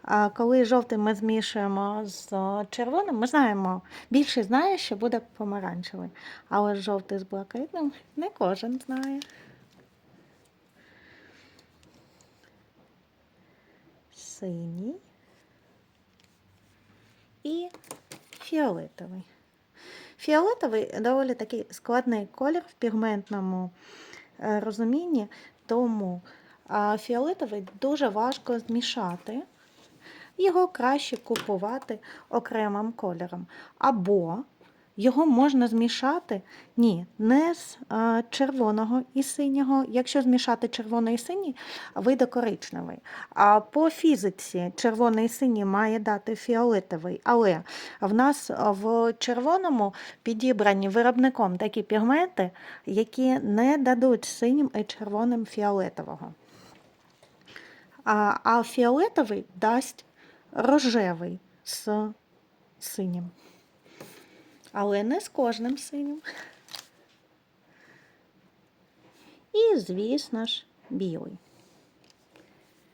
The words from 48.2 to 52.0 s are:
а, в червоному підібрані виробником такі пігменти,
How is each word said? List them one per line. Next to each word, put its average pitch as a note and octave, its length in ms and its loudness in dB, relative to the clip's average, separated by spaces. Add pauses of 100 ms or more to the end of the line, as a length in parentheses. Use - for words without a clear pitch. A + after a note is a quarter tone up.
а, G#3+ 200 2
в A3+ 480 2
червоному B3 760 0 (280)
підібрані G#3 680 2
виробником A#3+ 680 4
такі G#3 260 -2
пігменти, A3+ 680 2 (360)